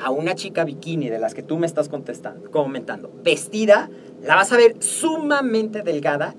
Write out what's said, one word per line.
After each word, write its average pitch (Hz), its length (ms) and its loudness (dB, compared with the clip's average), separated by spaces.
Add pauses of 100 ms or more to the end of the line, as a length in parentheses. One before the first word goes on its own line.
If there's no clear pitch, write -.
a 135 100 -2
una 160 240 0
chica 175 300 -4
bikini 151 460 -4
de 110 100 -4
las 110 120 -2
que - 120 -12
tú 156 140 -4
me 170 80 0
estás 151 220 -2
contestando, - 640 -12
comentando, 131 580 -4 (140)
vestida, 208 680 4 (320)
la 151 140 2
vas - 160 4
a 247 60 4
ver 233 260 8
sumamente 269 1000 -2
delgada 151 560 -2